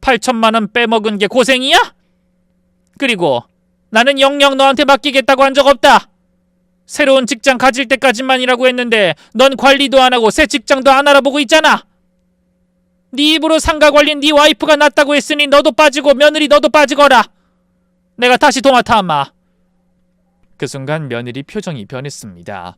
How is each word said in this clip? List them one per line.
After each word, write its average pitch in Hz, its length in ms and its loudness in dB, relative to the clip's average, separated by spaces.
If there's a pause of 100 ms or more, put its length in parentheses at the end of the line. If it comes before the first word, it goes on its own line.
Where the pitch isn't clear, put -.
팔천만 226 520 -2
원 220 180 -4
빼먹은 220 460 -2
게 196 100 -4
고생이야? 254 500 0 (1200)
그리고 175 460 -4 (460)
나는 254 300 0
영영 277 380 0
너한테 269 280 0
맡기겠다고 269 580 0
한 269 100 0
적 262 140 2
없다. 269 420 2 (760)
새로운 269 400 -2
직장 254 320 -4
가질 254 300 -2
때까지만이라고 254 800 -2
했는데 226 480 -2 (180)
넌 262 220 2
관리도 269 460 2
안 254 120 2
하고 226 160 0
새 - 180 0
직장도 269 440 0
안 269 160 2
알아보고 277 340 2
있잖아. 294 440 0 (1300)
네 294 240 0
입으로 320 240 0
상가 302 320 0
관리는 294 300 2
네 294 100 0
와이프가 302 440 2
낫다고 294 400 0
했으니 294 320 -2
너도 294 240 2
빠지고 277 440 0
며느리 302 320 0
너도 294 220 2
빠지거라. 277 540 2 (960)
내가 247 200 0
다시 269 240 0
도맡아 240 360 2
하마. 156 340 -2 (1300)
그 143 100 -10
순간 143 400 -8
며느리 120 360 -10
표정이 156 420 -12
변했습니다. 95 920 -16